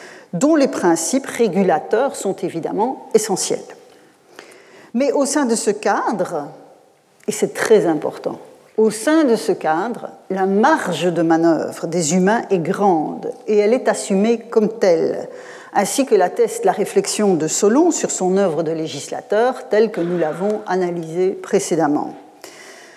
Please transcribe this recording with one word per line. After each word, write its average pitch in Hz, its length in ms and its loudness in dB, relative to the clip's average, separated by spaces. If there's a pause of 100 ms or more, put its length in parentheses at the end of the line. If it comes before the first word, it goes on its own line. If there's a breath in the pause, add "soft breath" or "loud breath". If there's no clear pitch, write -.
(340 loud breath)
dont 285 240 4
les 277 100 4
principes 196 580 0
régulateurs 196 920 0
sont 190 180 -4
évidemment 170 800 -4
essentiels. - 460 0 (1300 loud breath)
Mais 269 200 2
au 285 120 2
sein 285 200 0
de 233 100 2
ce 214 160 0
cadre, 196 800 -2 (800)
et - 20 -2
c'est - 220 -2
très - 320 4
important, - 520 -4 (400)
au 220 120 4
sein 302 360 2
de 233 100 4
ce - 160 -2
cadre, 175 580 -4 (200)
la 190 160 -2
marge 190 680 2
de 170 100 0
manœuvre 165 680 2
des 170 280 -2
humains 196 340 2
est 190 100 2
grande 170 720 0 (140)
et 214 120 2
elle 208 160 4
est 254 140 0
assumée 214 520 2
comme 214 300 0
telle, - 580 0 (460 loud breath)
ainsi 208 320 0
que 240 100 2
l'atteste 185 500 2
la 185 60 4
réflexion 196 640 0
de 156 120 0
Solon 254 440 4
sur - 200 -2
son 185 260 0
œuvre 170 260 0
de 156 80 -2
législateur, 165 1000 -2
telle 214 220 4
que 185 100 -4
nous 175 160 -2
l'avons 175 500 -2
analysée 175 640 -2
précédemment. - 840 0 (800 loud breath)